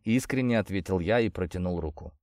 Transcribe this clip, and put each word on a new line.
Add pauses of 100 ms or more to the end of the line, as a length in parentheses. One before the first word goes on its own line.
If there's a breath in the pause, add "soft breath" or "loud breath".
искренне
ответил
я
и
протянул
руку. (100)